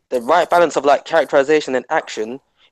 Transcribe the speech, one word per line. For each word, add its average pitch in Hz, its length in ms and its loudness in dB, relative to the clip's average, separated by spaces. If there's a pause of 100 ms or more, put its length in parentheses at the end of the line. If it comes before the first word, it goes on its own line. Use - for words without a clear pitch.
the 127 140 -6
right 156 260 0
balance 170 280 2
of, 135 80 -2
like, 139 200 2
characterization 147 680 0
and 123 160 -4
action 123 500 -6 (320)